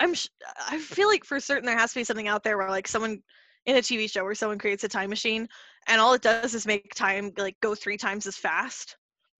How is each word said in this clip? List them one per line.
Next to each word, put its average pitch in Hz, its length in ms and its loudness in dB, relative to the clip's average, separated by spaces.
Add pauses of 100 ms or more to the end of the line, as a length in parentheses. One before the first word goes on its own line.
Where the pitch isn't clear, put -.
I'm 349 140 2
sh-, - 140 -6 (400)
I 294 100 -4
feel 370 300 2
like 415 160 4
for 277 160 -4
certain 269 260 -2
there 233 120 2
has 226 140 2
to 254 80 -4
be 233 40 -2
something 214 240 -4
out 208 140 0
there 214 160 0
where, 190 120 -2
like, 190 180 -2
someone 220 340 -2 (420)
in 262 120 4
a 247 60 6
T 247 140 -2
V 214 120 0
show 202 160 -2
where 202 100 -2
someone 208 240 -2
creates 202 260 -2
a 208 40 -2
time 196 220 -4
machine 220 380 -2 (400)
and 220 120 6
all 240 140 8
it 240 80 0
does 226 320 2
is 214 120 -6
make 208 280 -2
time, 196 420 0
like, 196 240 -4
go 214 140 0
three 208 220 -6
times 202 300 -4
as 196 100 -8
fast. 190 600 -4 (440)